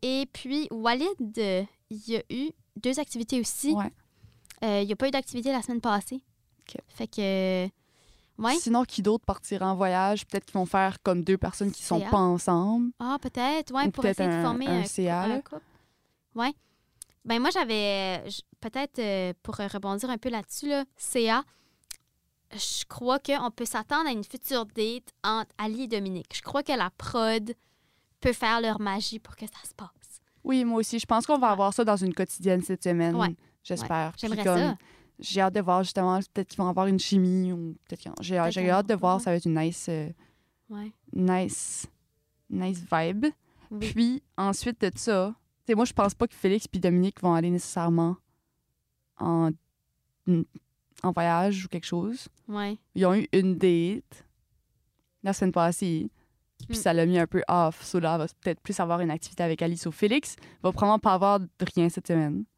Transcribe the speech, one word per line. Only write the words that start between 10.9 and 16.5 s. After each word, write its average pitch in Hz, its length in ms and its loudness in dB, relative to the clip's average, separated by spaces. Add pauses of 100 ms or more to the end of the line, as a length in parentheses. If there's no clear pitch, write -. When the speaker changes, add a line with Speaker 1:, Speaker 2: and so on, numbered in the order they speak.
Speaker 2:
comme 180 200 2
deux 190 160 2
personnes 190 320 -2
qui - 140 -10
sont - 160 0
Speaker 1:
C'est 196 100 -2
Speaker 2:
pas 208 80 4
Speaker 1:
à 190 40 4
Speaker 2:
ensemble. 185 760 2
Speaker 1:
Ah, 254 220 -4
peut-être, 262 520 -4
ouais, 269 140 0
Speaker 2:
Ou 302 60 2
Speaker 1:
pour 262 100 -6
Speaker 2:
peut-être 196 180 2
Speaker 1:
essayer 185 80 2
de 170 60 0
Speaker 2:
un, 170 80 0
Speaker 1:
former 233 240 -2
Speaker 2:
un 175 140 0
Speaker 1:
un 175 40 0
Speaker 2:
C 185 240 -2
A, 175 140 0
Speaker 1:
cou-, - 20 -2
un 208 120 0
Speaker 2:
là. 277 60 -4
Speaker 1:
couple. 302 200 -14 (720)
Ouais. 247 200 -2 (680)